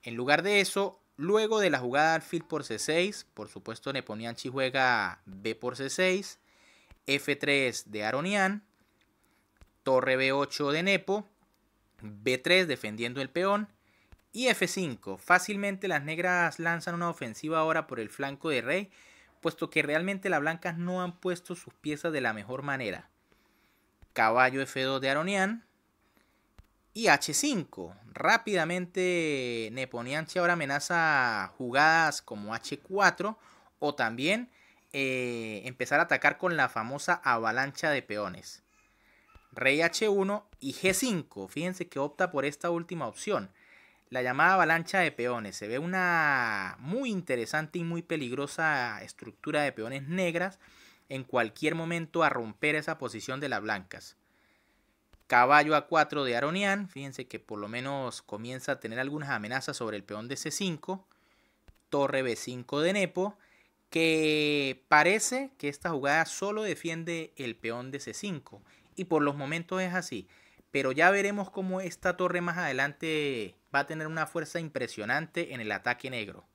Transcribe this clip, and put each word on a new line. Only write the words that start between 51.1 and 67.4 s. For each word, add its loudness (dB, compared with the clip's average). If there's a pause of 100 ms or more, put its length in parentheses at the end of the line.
cualquier 0
momento -2
a 6
romper -2
esa -4
posición -8
de -4
las -2
blancas. -6 (1120)
Caballo 8
A 2
cuatro 2
de 0
Aronian, -2
fíjense -12
que -12
por -12
lo -8
menos -6
comienza -8
a -4
tener -8
algunas -6
amenazas -4
sobre -4
el -10
peón -10
de -8
C -6
cinco, -6 (840)
torre 2
B 0
cinco -6
de 4
Nepo, 0 (500)
que 2
parece 4
que -4
esta -6
jugada 2
solo -4
defiende -6
el -6